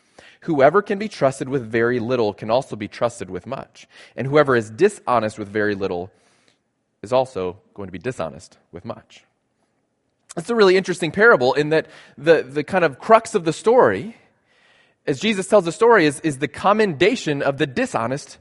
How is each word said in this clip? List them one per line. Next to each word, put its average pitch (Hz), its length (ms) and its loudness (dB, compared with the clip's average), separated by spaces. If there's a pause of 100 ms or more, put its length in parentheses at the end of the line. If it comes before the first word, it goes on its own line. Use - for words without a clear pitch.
(420)
Whoever 151 400 4
can 202 160 -4
be 214 120 -8
trusted 135 400 -2
with 123 200 -6
very 117 300 0
little 113 340 -2
can - 160 -10
also 120 280 -2
be 104 100 -8
trusted 113 420 -6
with 90 160 -12
much. - 400 -14 (300)
And 123 120 -6
whoever 139 280 2
is 110 140 -2
dishonest 117 680 0
with 104 120 -10
very 104 260 -2
little 95 340 -6 (920)
is 101 100 -14
also 95 460 -2 (160)
going 101 160 -12
to - 20 -18
be 90 80 -12
dishonest 82 580 -10 (140)
with - 140 -18
much." - 400 -18 (1080)
That's 175 160 -6
a 240 40 -2
really 190 220 6
interesting 180 340 -4
parable 165 440 4
in 147 140 0
that 156 180 0 (280)
the, 147 280 4
the 139 200 -6
kind 180 220 0
of - 140 -2
crux 220 340 2
of 175 120 -2
the 165 60 0
story, 185 640 2 (920)
as 139 120 -4
Jesus 196 280 -4
tells 202 180 4
the 165 60 -4
story, 226 340 4
is, 143 140 0
is 147 180 -4
the 143 100 -4
commendation 185 960 0
of 135 160 -2
the 151 80 -2
dishonest 135 760 -6